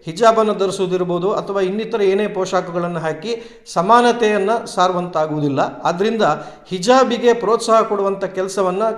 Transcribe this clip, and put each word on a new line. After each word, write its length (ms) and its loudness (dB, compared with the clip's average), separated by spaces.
ಹಿಜಾಬನ್ನು 480 4
ಧರಿಸುವುದಿರ್ಬೋದು 800 -2
ಅಥವಾ 280 -2
ಇನ್ನಿತರ 400 -2
ಏನೇ 260 2
ಪೋಷಾಕುಗಳನ್ನು 720 -4
ಹಾಕಿ 640 -8
ಸಮಾನತೆಯನ್ನು 920 2
ಸಾರುವಂತಾಗುವುದಿಲ್ಲ. 920 -2
ಆದ್ದರಿಂದ 600 -2
ಹಿಜಾಬಿಗೆ 680 2
ಪ್ರೋತ್ಸಾಹ 480 2
ಕೊಡುವಂಥ 440 -2
ಕೆಲಸವನ್ನು 720 -2